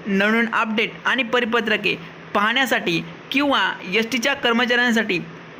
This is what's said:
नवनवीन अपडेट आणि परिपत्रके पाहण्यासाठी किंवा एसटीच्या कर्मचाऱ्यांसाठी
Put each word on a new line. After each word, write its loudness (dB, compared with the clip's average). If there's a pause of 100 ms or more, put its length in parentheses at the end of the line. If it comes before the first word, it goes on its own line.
नवनवीन 2
अपडेट 0 (140)
आणि 0
परिपत्रके 0 (380)
पाहण्यासाठी 2 (260)
किंवा 2 (200)
एसटीच्या 0
कर्मचाऱ्यांसाठी 2 (400)